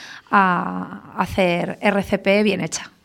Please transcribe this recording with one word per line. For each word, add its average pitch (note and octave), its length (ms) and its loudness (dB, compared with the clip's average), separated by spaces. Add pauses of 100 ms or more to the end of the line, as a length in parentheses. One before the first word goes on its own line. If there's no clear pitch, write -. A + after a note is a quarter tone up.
(300)
a F3+ 880 0
hacer F3 600 0
R G3 240 2
C G3 140 0
P G3+ 260 4
bien G3 160 2
hecha - 300 -6 (140)